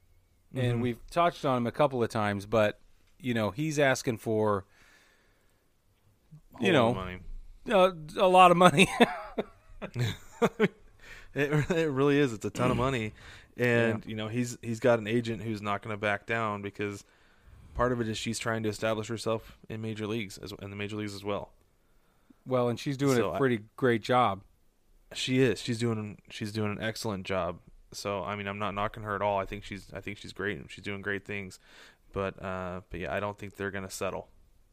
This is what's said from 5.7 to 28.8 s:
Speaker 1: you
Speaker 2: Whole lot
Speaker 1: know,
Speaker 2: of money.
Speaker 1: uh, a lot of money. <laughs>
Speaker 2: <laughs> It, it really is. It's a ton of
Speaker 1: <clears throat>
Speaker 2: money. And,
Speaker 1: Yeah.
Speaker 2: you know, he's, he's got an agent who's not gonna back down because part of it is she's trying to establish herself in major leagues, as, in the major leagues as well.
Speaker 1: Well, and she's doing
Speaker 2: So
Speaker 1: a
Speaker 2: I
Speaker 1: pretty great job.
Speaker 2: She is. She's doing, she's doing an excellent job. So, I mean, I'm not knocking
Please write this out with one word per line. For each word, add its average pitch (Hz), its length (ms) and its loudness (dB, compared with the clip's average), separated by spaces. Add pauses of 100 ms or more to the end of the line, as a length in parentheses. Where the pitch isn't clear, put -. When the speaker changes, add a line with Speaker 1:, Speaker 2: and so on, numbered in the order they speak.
Speaker 1:
you 196 120 4
Speaker 2:
Whole 120 220 6
lot - 0 -
Speaker 1:
know, 95 60 -4
Speaker 2:
of 180 920 0
money. 156 240 -12
Speaker 1:
uh, 226 60 2
a 190 40 6
lot 185 220 12
of 175 60 8
money. 175 360 8
<laughs> - 80 -6 (800)
Speaker 2:
<laughs> - 880 -2 (680)
It, 143 360 0
it 165 200 2
really 143 280 4
is. 139 140 4
It's 107 140 -8
a 104 40 -2
ton 123 200 2
of 123 60 2
Speaker 1:
<clears throat> - 20 -2
Speaker 2:
money. 120 340 0 (460)
And, 117 460 2
Speaker 1:
Yeah. - 40 -14
Speaker 2:
you 110 80 -8
know, 107 120 -6
he's, 120 340 -4
he's 113 180 -6
got 120 180 4
an 107 80 -6
agent 113 360 -2
who's 110 180 -6
not 101 220 -4
gonna 107 160 -8
back 104 260 0
down 110 380 -2
because 101 420 -8 (680)
part 123 180 0
of 120 80 -2
it 110 80 -2
is 110 80 -4
she's 110 220 -6
trying 113 240 -2
to 107 80 0
establish 110 380 -4
herself 113 500 -6 (100)
in 110 140 -10
major 110 240 -6
leagues, 104 320 -6
as, - 140 -12 (100)
in 101 80 -12
the 101 60 -12
major 104 200 -6
leagues 104 180 -6
as 98 80 -14
well. 101 280 -6 (960)
Speaker 1:
Well, 123 240 2
and 113 100 -4
she's 143 160 -4
doing 135 200 4
Speaker 2:
So 104 140 2
Speaker 1:
a - 40 -4
Speaker 2:
I 95 40 -4
Speaker 1:
pretty 123 220 2 (160)
great 120 240 2
job. 110 440 2 (680)
Speaker 2:
She 127 300 0
is. 113 180 2
She's 117 180 -4
doing, 107 380 -2 (140)
she's 104 220 -8
doing 107 200 -2
an 104 100 -8
excellent 104 440 -6
job. 90 320 -2 (340)
So, 101 320 -4
I 101 100 -6
mean, 101 140 -6
I'm 101 100 -6
not 101 160 -4
knocking 107 280 -4